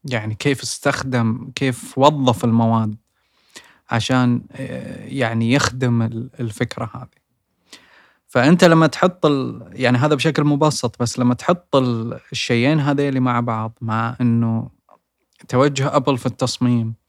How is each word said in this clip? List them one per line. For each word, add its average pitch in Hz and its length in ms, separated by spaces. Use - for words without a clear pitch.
يعني 110 300
كيف 139 280
استخدم، 123 920
كيف - 440
وظف 131 460
المواد 113 500
عشان، 120 520
آه، - 520
يعني 117 480
يخدم 127 500
ال-، 113 280
الفكرة 117 540
هذه. 120 240
فأنت 147 340
لما 165 220
تحط 180 400
ال-، 127 360
يعني 123 260
هذا 151 160
بشكل 147 300
مبسط، 147 580
بس 117 160
لما 123 160
تحط 175 420
ال-، 120 440
الشيئين 131 480
هذيلي 143 400
مع 123 200
بعض، 110 400
مع 113 400
إنه 117 480
توجه 139 480
أبل 135 220
في - 80
التصميم 120 680